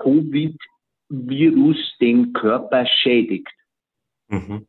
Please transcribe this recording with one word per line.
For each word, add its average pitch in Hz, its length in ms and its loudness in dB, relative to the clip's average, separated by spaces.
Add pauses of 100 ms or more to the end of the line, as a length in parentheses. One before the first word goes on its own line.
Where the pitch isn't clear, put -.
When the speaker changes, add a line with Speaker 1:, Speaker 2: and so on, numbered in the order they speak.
Speaker 1:
covid-Virus 147 1800 0 (240)
den 120 320 2
Körper 123 540 -2
schädigt. 117 680 0 (760)
Speaker 2:
Mhm. 101 400 -8